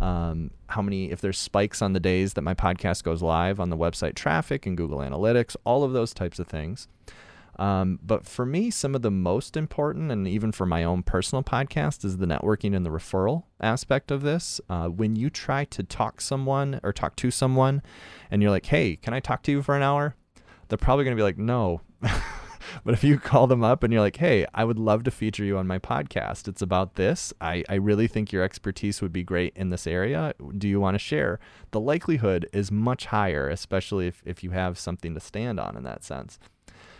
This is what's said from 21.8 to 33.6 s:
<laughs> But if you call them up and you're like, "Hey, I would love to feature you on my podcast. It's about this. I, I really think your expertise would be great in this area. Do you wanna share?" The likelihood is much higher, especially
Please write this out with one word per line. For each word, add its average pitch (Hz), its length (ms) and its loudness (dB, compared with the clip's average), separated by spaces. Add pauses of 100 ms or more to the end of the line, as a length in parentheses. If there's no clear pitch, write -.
<laughs> 113 80 0 (720)
But 120 100 2
if - 80 0
you 143 160 8
call 127 300 6
them 120 160 4
up 120 180 4
and 117 100 2
you're 110 100 4
like, 101 160 2
"Hey, 135 360 4
I 113 100 0
would 113 140 0
love 110 260 2
to 127 60 0
feature 107 340 -4
you 98 140 0
on 92 80 -2
my 92 140 -2
podcast. - 640 -6
It's 101 160 -6
about 92 320 0
this. 104 460 0
I, 87 280 -2
I 98 60 -2
really 104 320 4
think 107 240 -2
your 92 140 0
expertise - 580 -4
would 90 100 -4
be 90 120 -4
great 90 320 0
in 95 140 -2
this 87 180 -4
area. 92 460 -2 (220)
Do 101 120 -2
you 98 100 2
wanna 98 200 2
share?" 135 420 -2 (320)
The 110 80 0
likelihood 117 720 2
is 101 180 -2
much 113 360 0
higher, 87 420 0
especially 92 580 -2